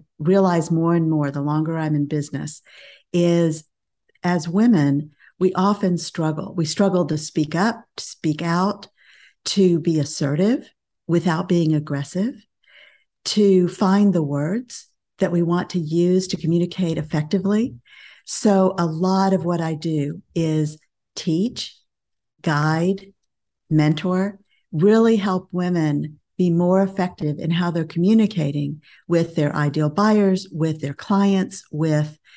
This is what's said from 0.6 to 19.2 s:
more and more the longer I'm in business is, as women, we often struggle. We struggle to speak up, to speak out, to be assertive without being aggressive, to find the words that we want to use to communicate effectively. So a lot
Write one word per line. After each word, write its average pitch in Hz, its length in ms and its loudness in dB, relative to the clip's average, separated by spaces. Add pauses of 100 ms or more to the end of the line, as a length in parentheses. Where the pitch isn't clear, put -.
more 165 240 2
and 165 140 2
more 147 220 0
the 143 100 -6
longer 156 360 -2
I'm 156 180 -2
in 143 120 0
business 147 540 -6 (520)
is, 170 520 2 (580)
as 175 260 0
women, 156 640 2 (260)
we 185 160 0
often 190 440 0
struggle. 160 580 -6
We 170 100 -2
struggle 185 420 2
to 151 100 -4
speak 156 380 -4
up, 214 280 -2 (140)
to - 60 -12
speak - 380 -6
out, 180 460 -2 (580)
to 180 340 2
be 156 200 0
assertive 156 680 -2 (400)
without 165 420 0
being 165 260 2
aggressive, 151 580 -4 (920)
to 190 420 4
find 196 460 2
the 170 100 0
words 151 640 -6 (320)
that 190 120 0
we 175 120 2
want 170 280 -2
to 180 80 -2
use 175 500 0
to 170 80 -6
communicate 170 600 -2
effectively. 180 800 -2 (480)
So 190 560 2
a 170 60 0
lot 185 480 0